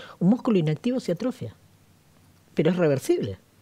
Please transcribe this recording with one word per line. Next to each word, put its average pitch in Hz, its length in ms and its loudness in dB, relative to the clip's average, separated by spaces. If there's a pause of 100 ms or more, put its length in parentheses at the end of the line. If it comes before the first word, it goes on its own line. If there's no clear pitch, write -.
(180)
Un 170 100 2
músculo 233 300 2
inactivo 165 420 -2
se - 120 -4
atrofia, 165 420 -6 (1000)
pero 165 160 2
es 180 60 0
reversible. 151 640 0 (240)